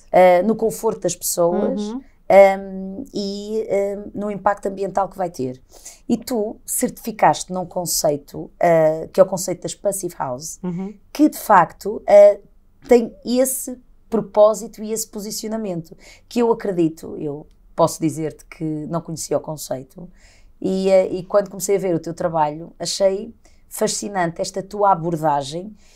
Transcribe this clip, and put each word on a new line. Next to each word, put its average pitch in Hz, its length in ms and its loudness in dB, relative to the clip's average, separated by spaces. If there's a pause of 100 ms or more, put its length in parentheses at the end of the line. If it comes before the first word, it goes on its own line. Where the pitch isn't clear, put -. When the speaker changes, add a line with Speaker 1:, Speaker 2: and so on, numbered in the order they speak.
(120)
Speaker 1:
eh, 180 300 6
no 214 120 0
conforto 220 460 -4
das 185 160 -4
pessoas, 208 640 -2
Speaker 2:
Uhum. 220 220 -8 (260)
Speaker 1:
ehm, 196 760 4 (100)
e, 208 540 -6
ehm, 202 360 -2 (100)
no 208 160 -6
impacto 202 360 -2
ambiental 196 420 -4
que - 80 -16
vai 185 140 -4
ter. 127 320 -8 (440)
E 240 120 0
tu 220 380 -6 (100)
certificaste 196 840 -2
num 185 140 -6
conceito, 160 840 -4 (100)
eh, 160 500 2
que - 80 -4
é 190 40 6
o 185 40 6
conceito 185 360 -8
das 170 120 -8
Passive 190 440 -6
House, 139 440 -8
Speaker 2:
Uhum. 190 320 -8 (160)
Speaker 1:
que 294 200 4
de - 80 -12
facto, 196 680 2
eh, 202 320 10 (480)
tem 240 280 4 (100)
esse 254 540 -2 (320)
propósito 214 720 2
e 214 100 -6
esse 220 160 -6
posicionamento, 208 880 -8 (320)
que 240 120 -2
eu 233 120 2
acredito, 170 640 -2
eu 151 300 -10 (280)
posso 165 260 0
dizer-te 151 440 -6
que - 200 -14
não 156 360 -6
conhecia 156 360 -8
o 127 40 0
conceito, 139 720 -12 (500)
e, 190 300 -2
eh, 190 220 6
e 185 120 -6
quando 202 260 0
comecei 202 260 -2
a - 20 0
ver 180 160 -2
o 160 60 0
teu 170 120 -10
trabalho, 165 640 -2
achei 196 560 -2 (340)
fascinante 202 720 -4
esta 190 220 -6
tua 202 300 0
abordagem 156 840 -2 (200)